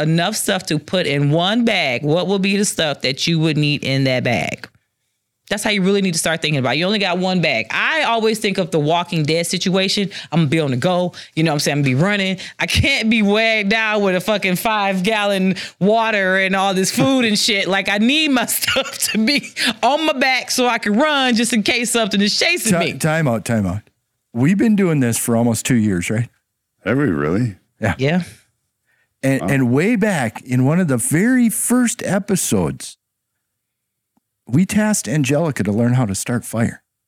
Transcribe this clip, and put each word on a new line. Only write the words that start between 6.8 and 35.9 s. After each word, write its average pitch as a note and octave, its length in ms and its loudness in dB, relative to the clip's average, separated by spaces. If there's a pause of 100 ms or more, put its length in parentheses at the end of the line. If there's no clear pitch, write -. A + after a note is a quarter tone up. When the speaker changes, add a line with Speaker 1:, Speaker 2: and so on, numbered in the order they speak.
Speaker 1:
You F3 60 0
only G#3+ 120 0
got F#3 200 -2
one F#3 220 0
bag. A#2+ 300 0
I B3+ 320 -2
always A3+ 380 0
think G3 180 -2
of E3+ 140 -2
the E3 80 2
Walking E3 420 0
Dead D#3+ 240 0
situation. F#3+ 640 -2 (220)
I'm E3 80 2
gonna D#3 80 2
be D#3+ 100 2
on D3 140 0
the B2 40 -2
go. F3+ 360 0 (240)
You D#3+ 80 2
know D#3+ 80 2
what - 20 0
I'm D3 60 -2
saying? C#3+ 180 0
I'm D3 60 2
gonna C3 120 2
be C#3 60 2
running. F#3+ 360 0 (200)
I D#3+ 80 -2
can't C4 420 0
be A3+ 140 2
weighed G#3+ 460 2
down A3 340 0
with F#3 140 2
a F3 40 -2
fucking F#3+ 360 -2
five-gallon G3+ 1000 0 (240)
water G#3 600 2
and F#3+ 180 2
all G3 180 0
this F#3 160 0
food C4 360 2
and G#3+ 120 0
shit. G3 300 0
Like, G3 200 0
I G3+ 100 0
need C#4+ 340 2
my A#3+ 140 0
<laughs> - 0 -
stuff - 520 -4 (140)
to A3 120 0
be C4+ 280 -2 (320)
on D4 220 2
my D#4 80 2
back C4 360 0
so B3 160 0
I A#3 120 0
can G#3+ 160 -2
run C4 420 2
just A#3 160 0
in A3+ 100 2
case A#3+ 300 0
something G#3 280 0
is G3+ 160 2
chasing F4 360 0
Speaker 2:
Ti-, E3+ 60 2 (160)
Speaker 1:
me. C3+ 40 -10
Speaker 2:
time D#3 300 0
out, A2+ 160 -2
time A2 220 0
out. F#2 160 -4 (500)
We've C#3+ 260 2
been G#3+ 180 4
doing F3 240 2
this A#2+ 160 2
for - 180 -2
almost A2+ 300 2
two B2+ 120 2
years, G2+ 340 0
right? A2+ 180 -2 (560)
Speaker 3:
Have A#2 140 0
we D3 60 0
really? F2+ 520 0 (240)
Speaker 2:
Yeah. G2+ 160 0
Speaker 1:
Yeah. D#3+ 260 0 (1000)
Speaker 2:
And, C3+ 180 0
Speaker 3:
Wow. D#2 80 -4
Speaker 2:
and C3 240 2
way F#3 240 2
back F3+ 460 0
in B2+ 240 0
one D#3 120 2
of F#3 100 2
the C3 100 2
very A#3 500 2
first A#3+ 560 0
episodes, C#3 960 -2 (1500)
we C#3+ 200 2
tasked G#3+ 420 0
Angelica C#3+ 560 0
to G#2 80 0
learn A#2 220 2